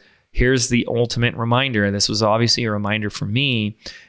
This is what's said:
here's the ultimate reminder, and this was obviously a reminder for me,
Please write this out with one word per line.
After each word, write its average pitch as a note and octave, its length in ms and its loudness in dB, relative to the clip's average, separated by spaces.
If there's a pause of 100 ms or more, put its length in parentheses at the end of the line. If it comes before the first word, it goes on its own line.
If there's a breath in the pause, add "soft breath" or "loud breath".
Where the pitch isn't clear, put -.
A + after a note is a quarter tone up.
(320 soft breath)
here's B2+ 360 2
the A#2+ 200 2
ultimate A#2+ 480 0
reminder, A#2 480 0
and G2+ 100 0
this G2+ 140 -2
was A2 140 -2
obviously A2+ 420 2
a G#2+ 80 -2
reminder G#2 380 -2
for - 160 -8
me, A2+ 520 -2 (300 loud breath)